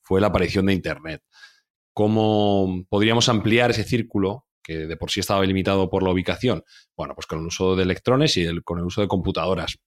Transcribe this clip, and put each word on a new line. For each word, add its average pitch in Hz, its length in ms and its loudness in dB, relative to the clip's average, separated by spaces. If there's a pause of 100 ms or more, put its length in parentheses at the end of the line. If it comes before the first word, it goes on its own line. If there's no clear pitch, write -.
fue 98 200 0
la 104 80 4
aparición 95 380 0
de 98 60 2
Internet. 82 500 -6 (680)
¿Cómo 104 960 2
podríamos 110 400 2
ampliar 117 420 2
ese 107 140 0
círculo 107 600 -2 (180)
que 80 220 -8
de 80 100 -8
por 87 160 -8
sí 101 80 -2
estaba 98 240 2
limitado 95 440 2
por 92 140 0
la 92 80 2
ubicación? 92 540 0 (320)
Bueno, 71 180 -8
pues - 120 -14
con 80 120 -6
el 82 80 -6
uso 92 300 0
de 92 80 2
electrones 127 520 2
y 90 60 0
el, 85 220 -4
con 85 160 -6
el 87 40 -4
uso 87 160 -4
de 101 60 2
computadoras. 90 800 -2